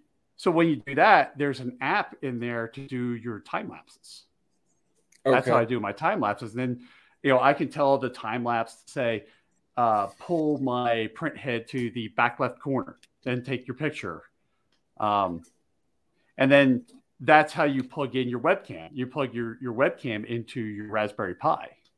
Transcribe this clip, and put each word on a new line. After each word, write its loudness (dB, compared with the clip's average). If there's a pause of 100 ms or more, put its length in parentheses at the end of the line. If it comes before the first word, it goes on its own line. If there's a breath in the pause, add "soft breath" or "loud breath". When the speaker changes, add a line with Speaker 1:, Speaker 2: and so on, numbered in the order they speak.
(360)
Speaker 1:
So 0
when 4
you 2
do -10
that, 6
there's -2
an -8
app -2
in -4
there -6
to -14
do -4
your -10
time -8
lapses. -20 (1000)
That's 4
how 2
Speaker 2:
Okay. 6
Speaker 1:
I 4
do -2
my -4
time -2
lapses. -2
And -6
then, -6 (340 loud breath)
you 2
know, 6
I 6
can 0
tell 2
the -4
time -6
lapse -2
to -20
say, -2 (520 soft breath)
uh, 2 (120)
"Pull -2
my 0
print -6
head -6
to -4
the -8
back 2
left -2
corner, -4 (260)
then -2
take -6
your -8
picture." -8 (760)
Um, 0 (960)
and 4
then 6 (360)
that's 6
how 0
you 0
plug -6
in 0
your -4
webcam. -2
You -4
plug -6
your, -6
your -8
webcam -2
into -6
your -8
Raspberry -2
Pi. -2 (280)